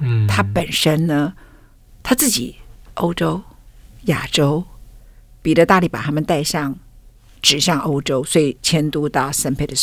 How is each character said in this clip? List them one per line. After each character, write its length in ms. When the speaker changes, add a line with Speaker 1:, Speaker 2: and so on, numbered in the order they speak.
Speaker 1:
嗯。 260
Speaker 2:
它 160
本 300
身 340
呢， 280
它 120
自 160
己 260
欧 180
洲、 300
亚 280
洲， 320
彼 100
得 140
大 120
帝 80
把 140
他 100
们 140
带 180
向， 320
指 180
向 200
欧 200
洲， 240
所 160
以 220
迁 280
都 160
到 240
圣 240
彼 120
得 160